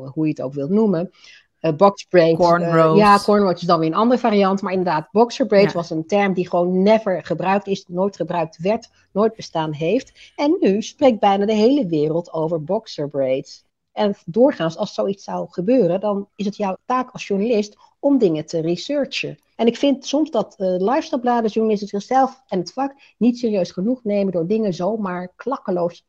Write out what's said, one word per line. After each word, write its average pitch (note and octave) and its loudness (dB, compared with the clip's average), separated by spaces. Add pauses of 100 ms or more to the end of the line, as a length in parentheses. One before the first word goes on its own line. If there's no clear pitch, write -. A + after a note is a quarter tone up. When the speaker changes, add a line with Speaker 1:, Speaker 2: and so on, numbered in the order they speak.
(140)
Speaker 1:
hoe D#3 -4
je D#3 -2
het D3+ -8
ook C3+ -8
wilt C#3+ -6
noemen. G3 0 (500)
Eh, D#3+ -2
box G3+ 2
braids, E3 4
eh, F3 4
Speaker 2:
Cornrows. E3 4
Speaker 1:
ja, G#3 8
cornrows G3+ 2
is E3+ -8
dan F3 4
weer D#3+ 0
een D#3+ -2
andere A#3 2
variant, G3 2
maar F#3+ -6
inderdaad, F3 -2
boxer A#3+ 0
braids G3 4
Speaker 2:
Ja. F3 -4
Speaker 1:
was D#3+ -8
een D#3+ -6
term G3+ 0
die F3+ -4
gewoon F#3 0
never G#3 2
gebruikt F#3 -2
is, G3 -6
nooit F#3+ -4
gebruikt E3 -6
werd, G#3 -4 (220)
nooit A3 0
bestaan D#3 -6
heeft. E3 -6
En D4+ 0
nu A3 2
spreekt B3 0
bijna G3+ 2
de A3 0
hele A#3 2
wereld D#3+ -2
over D#3+ -4
boxer E3 -6
braids. C3+ -4 (280)
En G#3 -2 (100)
doorgaans, F3 2
als G#3 -6
zoiets G3+ -4
zou F3+ -8
gebeuren, F#3 2
dan G3+ -4
is G3+ -6
het G3+ -6
jouw F#3+ -4
taak B3+ -2
als - -14
journalist G#3 -2 (220)
om C#4+ 2
dingen D#3+ 2
te E3 -4
researchen. F3 -4 (180)
En A#3 0
ik A#3 0
vind C#4 0
soms D4+ -2
dat, - -4
eh, F#3+ -2 (100)
lifestyle-bladenjournalisten A3 -2
zichzelf B3 -2
en G3 -4
het E3+ -6
vak F3 -6 (240)
niet A#3+ 2
serieus G#3 -2
genoeg A#3 -4
nemen G3+ -2
door E3+ -2
dingen G#3+ -2
zomaar F3+ -6
klakkeloos F3+ -6